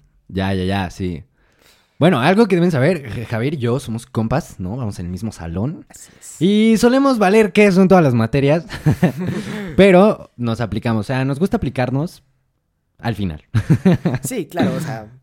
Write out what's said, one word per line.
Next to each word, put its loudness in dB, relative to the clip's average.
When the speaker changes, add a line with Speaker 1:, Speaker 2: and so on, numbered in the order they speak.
Speaker 1:
Ya, -4
ya, -2
ya, -4
sí. -8
Bueno, 2
algo 2
que 0
deben 2
saber, -2
J-, -8
Javier -4
y -8
yo -2
somos -10
compas, -4
¿no? -8
Vamos -8
en -10
el -8
mismo -8
salón. -8
Speaker 2:
Así -20
es. -10
Speaker 1:
Y 4
solemos 2
valer 2
queso 4
en 6
todas 6
las 4
materias, 0
<laughs> -4
pero 4
nos -4
aplicamos, -2
o -8
sea, -4
nos -4
gusta 0
aplicarnos -4
al -6
final. -6
<laughs> 0
Speaker 2:
Sí, -8
claro, -4
o -6
sea, -10